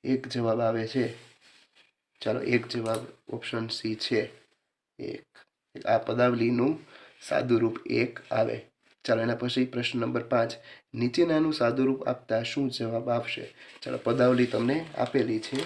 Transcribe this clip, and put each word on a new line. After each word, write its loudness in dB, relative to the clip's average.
એક 0
જવાબ 0
આવે 0
છે. -2
ચાલો, -2
એક 2
જવાબ -6
ઓપ્શન -6
સી -4
છે, -2
એક. -10
આ 4
પદાવલીનું 2
સાદુરૂપ 2
એક -2
આવે. -2
ચાલો, 2
એના 0
પછી 0
પ્રશ્ન -2
નંબર -2
પાંચ. 2
નીચેનાનું 2
સાદુરૂપ 2
આપતા -2
શું -2
જવાબ -4
આવશે? -4
ચાલો, -6
પદાવલી 4
તમને 0
આપેલી 0
છે -8